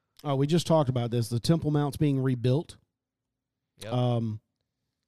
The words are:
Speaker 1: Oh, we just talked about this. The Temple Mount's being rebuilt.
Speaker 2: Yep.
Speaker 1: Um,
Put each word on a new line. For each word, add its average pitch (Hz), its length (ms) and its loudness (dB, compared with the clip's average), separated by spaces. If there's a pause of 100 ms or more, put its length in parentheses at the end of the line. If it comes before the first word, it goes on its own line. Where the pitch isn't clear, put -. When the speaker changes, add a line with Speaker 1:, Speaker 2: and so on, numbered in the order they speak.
(240)
Speaker 1:
Oh, 143 120 -2
we 139 120 2
just 165 200 0
talked 156 220 4
about 120 220 -2
this. 117 180 -2
The 117 100 -2
Temple 160 320 2
Mount's 147 260 -2
being 139 220 2
rebuilt. 127 580 0 (1000)
Speaker 2:
Yep. 107 140 -8
Speaker 1:
Um, 117 460 0 (680)